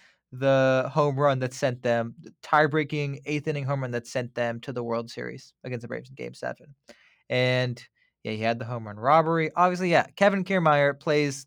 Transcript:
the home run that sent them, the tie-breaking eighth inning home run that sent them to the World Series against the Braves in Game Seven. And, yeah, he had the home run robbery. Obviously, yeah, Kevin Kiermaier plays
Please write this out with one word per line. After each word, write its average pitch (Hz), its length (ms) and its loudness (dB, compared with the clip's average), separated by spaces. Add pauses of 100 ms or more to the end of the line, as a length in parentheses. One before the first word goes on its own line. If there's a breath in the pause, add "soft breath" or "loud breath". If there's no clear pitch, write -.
(380 soft breath)
the 131 540 4
home 147 260 2
run 139 220 4
that 127 140 -4
sent 123 280 -2
them, 117 380 0
the - 120 -20 (100)
tie-breaking 147 840 0
eighth 147 220 -4
inning 143 160 -4
home 135 180 -2
run 123 100 -6
that 117 140 -6
sent 123 280 -6
them 120 260 -4
to 135 120 -8
the 123 100 -6
World 117 280 -4
Series 123 420 -12 (120)
against 123 180 -6
the 117 60 -12
Braves 120 200 -10
in 131 60 -20
Game 120 200 -12
Seven. 123 400 -12 (540 loud breath)
And, 127 540 0 (400)
yeah, 110 100 -6
he 107 100 -6
had 117 160 0
the 113 60 -10
home 113 220 -8
run 104 100 -14
robbery. 160 600 2
Obviously, 180 340 2
yeah, 156 160 4 (100)
Kevin 196 280 2
Kiermaier 147 540 2
plays 147 480 0